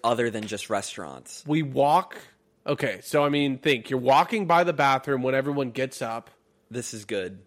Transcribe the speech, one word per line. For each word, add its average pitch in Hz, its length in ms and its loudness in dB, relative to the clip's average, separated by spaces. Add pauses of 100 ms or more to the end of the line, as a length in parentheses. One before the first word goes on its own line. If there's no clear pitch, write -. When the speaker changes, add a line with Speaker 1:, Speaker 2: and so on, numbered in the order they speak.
Speaker 1:
other 117 260 2
than 107 180 -6
just 101 220 -8
restaurants. 85 760 -8
Speaker 2:
We 156 160 2
walk, 143 540 2 (500)
okay, 127 360 -2
so, 147 200 2
I 143 60 4
mean, 143 280 2
think. 127 320 0
You're 131 100 -2
walking 160 460 4
by 170 180 4
the 170 100 2
bathroom 135 500 2
when 131 120 0
everyone 135 360 -2
gets 127 300 -6
up. 117 280 -6 (400)
Speaker 1:
This 120 240 -8
is 107 120 -14
good. 95 420 -6